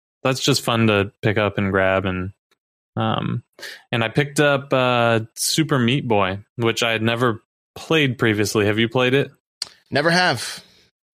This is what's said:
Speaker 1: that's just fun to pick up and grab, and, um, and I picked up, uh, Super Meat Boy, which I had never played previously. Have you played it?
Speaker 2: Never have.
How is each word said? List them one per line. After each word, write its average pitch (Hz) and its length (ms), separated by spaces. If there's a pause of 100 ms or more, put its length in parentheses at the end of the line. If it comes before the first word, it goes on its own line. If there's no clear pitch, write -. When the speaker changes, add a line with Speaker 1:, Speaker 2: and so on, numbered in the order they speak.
(220)
Speaker 1:
that's 131 180
just 131 220
fun 113 240
to 101 260 (120)
pick 107 160
up 101 180
and 101 140
grab, 95 340
and, 92 260 (640)
um, 117 460 (500)
and 117 120
I 110 60
picked 143 300
up, 143 320
uh, 120 500 (120)
Super 147 460
Meat 127 280
Boy, 98 300 (200)
which 113 260
I 117 80
had 110 100
never 117 400 (320)
played 147 460
previously. 107 480
Have 107 100
you 113 100
played 127 280
it? 139 160 (580)
Speaker 2:
Never 147 220
have. 170 520 (520)